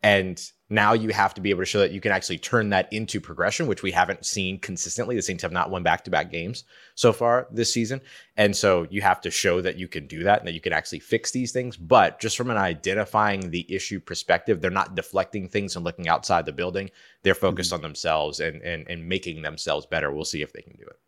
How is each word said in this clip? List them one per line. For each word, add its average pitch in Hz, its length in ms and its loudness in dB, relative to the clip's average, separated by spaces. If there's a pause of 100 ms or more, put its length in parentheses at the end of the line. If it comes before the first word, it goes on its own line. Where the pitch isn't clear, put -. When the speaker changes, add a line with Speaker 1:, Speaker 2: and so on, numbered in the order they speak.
Speaker 1:
And 95 400 4 (300)
now 107 220 6
you 110 160 0
have 98 240 2
to 101 60 -12
be 98 100 0
able 92 100 2
to 92 60 -2
show 101 140 2
that 92 120 4
you 95 80 -8
can 104 120 0
actually 92 260 -2
turn 107 320 0
that 95 220 2
into 107 280 -4
progression, 87 460 -2
which 107 160 -2
we 95 100 -2
haven't 90 320 2
seen 95 340 -4
consistently. 95 580 -6
The 95 60 -2
Saints 90 200 -6
have 87 100 -4
not 90 180 0
won 92 120 -4
back-to-back 85 480 0
games 85 340 -8 (300)
so 117 180 6
far 120 400 2
this 113 200 -2
season. 120 280 -2 (360)
And 104 200 4
so 90 340 4
you 98 120 -4
have 92 180 4
to 87 100 -6
show 90 300 2
that 90 160 -2
you 90 100 -8
can 78 200 -10
do 78 180 -10
that 101 160 6
and - 80 -10
that 87 60 -6
you 82 60 -8
can 87 120 -2
actually 80 280 -4
fix - 300 -2
these 127 220 -4
things. 123 240 -4
But 87 440 6
just 113 160 -2
from 123 140 -4
an 113 60 0
identifying 98 920 0
the 85 220 -4
issue 95 280 -4
perspective, 87 600 0
they're 92 100 0
not 95 240 -2
deflecting 92 540 -4
things 101 280 -4
and 85 80 -8
looking 85 240 -6
outside 82 380 2
the 78 60 -8
building. 98 380 -4 (320)
They're 95 120 6
focused 90 360 0
Speaker 2:
Mm-hmm. 92 60 -4
Speaker 1:
on 76 60 -6
themselves 76 580 -2
and, 78 220 -6
and, 80 260 -8
and 85 200 -10
making 87 340 -4
themselves 76 440 -4
better. 76 240 -2
We'll 76 140 -6
see 76 180 -6
if 73 100 -10
they - 100 -18
can - 140 -20
do - 80 -20
it. - 240 -20